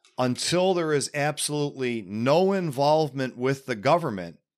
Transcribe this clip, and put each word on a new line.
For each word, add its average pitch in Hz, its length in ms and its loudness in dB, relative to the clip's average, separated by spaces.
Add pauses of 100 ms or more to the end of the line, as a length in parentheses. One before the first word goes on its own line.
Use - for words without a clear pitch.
(180)
until 165 560 0
there 165 200 0
is 139 200 0
absolutely 143 960 -4
no 139 460 2
involvement 143 840 0
with 135 280 -2
the 127 100 -4
government, 107 600 0 (200)